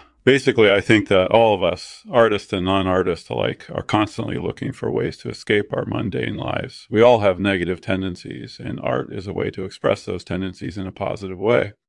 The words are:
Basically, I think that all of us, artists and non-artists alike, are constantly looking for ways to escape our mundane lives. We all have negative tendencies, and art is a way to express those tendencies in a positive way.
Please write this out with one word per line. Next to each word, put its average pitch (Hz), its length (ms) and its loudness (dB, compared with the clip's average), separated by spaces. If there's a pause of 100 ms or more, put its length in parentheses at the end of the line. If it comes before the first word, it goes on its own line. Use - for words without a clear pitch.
(260)
Basically, 127 460 6
I 101 100 4
think 107 280 4
that 92 200 4
all 113 240 6
of 90 80 -2
us, - 400 -4 (100)
artists 113 400 2
and 92 140 -2
non-artists 92 640 0
alike, 58 420 -4
are - 120 -6
constantly 107 560 -4
looking - 320 -8
for - 180 -8
ways - 280 -4
to 120 120 -14
escape 104 420 -2
our - 140 -4
mundane 117 500 -6
lives. - 540 -8
We 110 140 4
all 120 160 6
have 95 200 2
negative 92 400 -2
tendencies, - 800 -8
and 123 220 -10
art 131 320 -4
is 101 140 -10
a 98 60 -8
way 101 180 -4
to 95 140 -10
express - 380 -2
those 92 200 -8
tendencies 95 560 -8
in 95 80 -8
a 92 40 -12
positive 95 460 -8
way. 104 360 0 (160)